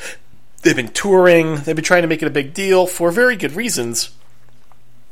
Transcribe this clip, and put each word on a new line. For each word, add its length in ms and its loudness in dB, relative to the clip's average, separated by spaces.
They've 140 4
been 120 -4
touring. 680 4
They've 200 -2
been 80 -4
trying 180 4
to 60 0
make 140 0
it 40 0
a 40 0
big 240 -4
deal 320 4
for 240 0
very 260 2
good 160 -4
reasons. 580 -4